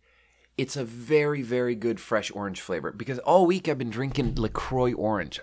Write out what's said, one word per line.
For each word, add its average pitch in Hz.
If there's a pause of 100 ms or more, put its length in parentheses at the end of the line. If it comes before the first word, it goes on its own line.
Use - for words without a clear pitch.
(580)
it's 135
a 131
very, 143
very 123
good 110
fresh 107
orange 101
flavor. 80
Because 123
all 175
week 175
I've 147
been 123
drinking 127
LaCroix 123
Orange. 98